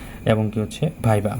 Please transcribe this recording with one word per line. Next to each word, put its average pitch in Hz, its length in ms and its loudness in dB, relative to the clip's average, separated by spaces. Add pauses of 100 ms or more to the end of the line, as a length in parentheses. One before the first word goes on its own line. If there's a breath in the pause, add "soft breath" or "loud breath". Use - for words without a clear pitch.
(240 loud breath)
এবং 110 300 2
কি 110 60 0
হচ্ছে 147 300 -2 (120)
ভাইবা, 107 380 2